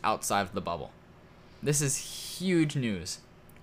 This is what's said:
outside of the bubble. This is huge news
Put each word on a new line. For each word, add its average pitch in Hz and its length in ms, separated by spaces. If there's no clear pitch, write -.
outside 101 380
of 92 120
the 98 80
bubble. 82 300
This 143 180
is - 560
huge 170 380
news 104 440